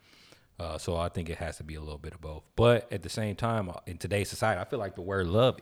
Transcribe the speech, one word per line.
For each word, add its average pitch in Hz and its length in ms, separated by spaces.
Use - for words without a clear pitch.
Uh, 80 180
so 87 180
I 85 120
think 85 220
it 85 80
has 78 180
to - 80
be 78 100
a 78 60
little 76 180
bit 76 160
of - 60
both. 78 240
But 117 380
at 98 100
the 104 60
same 107 260
time, 113 360
uh, 82 40
in 90 120
today's 101 300
society, 107 320
I 92 40
feel 139 140
like 98 160
the 92 80
word 95 240
love 110 360